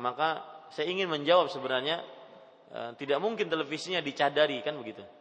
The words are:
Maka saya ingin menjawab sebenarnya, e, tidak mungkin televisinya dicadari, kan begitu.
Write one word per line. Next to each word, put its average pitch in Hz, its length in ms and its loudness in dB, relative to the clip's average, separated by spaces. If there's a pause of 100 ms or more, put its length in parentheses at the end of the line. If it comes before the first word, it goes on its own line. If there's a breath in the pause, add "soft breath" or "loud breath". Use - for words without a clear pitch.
Maka 143 400 0 (320)
saya 156 160 -2
ingin 185 240 -2
menjawab 151 400 6
sebenarnya, 131 480 0 (720)
e, 113 60 -8 (180)
tidak 143 240 0
mungkin 208 320 0
televisinya 156 480 -2
dicadari, 143 640 2
kan 147 160 -4
begitu. 107 240 -12 (160)